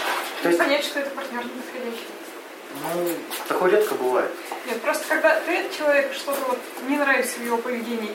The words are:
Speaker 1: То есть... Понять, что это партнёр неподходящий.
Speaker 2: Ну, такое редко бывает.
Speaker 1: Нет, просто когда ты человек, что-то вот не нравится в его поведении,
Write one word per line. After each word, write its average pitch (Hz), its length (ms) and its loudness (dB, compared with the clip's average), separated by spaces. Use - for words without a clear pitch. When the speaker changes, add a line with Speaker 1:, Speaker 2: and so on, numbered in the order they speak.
Speaker 1:
То - 60 4
есть... 339 100 6
Понять, 294 260 4
что - 160 -2
это 277 100 -2
партнёр 240 340 -6
неподходящий. 240 640 -8
Speaker 2:
Ну, 175 260 0
такое 180 240 4
редко - 240 4
бывает. - 360 2
Speaker 1:
Нет, - 140 -4
просто 294 280 0
когда 311 320 6
ты 370 240 0
человек, 285 340 4
что-то 277 360 -4
вот 247 100 0
не 285 80 2
нравится 277 420 2
в 233 60 -6
его 240 140 0
поведении, 226 560 -2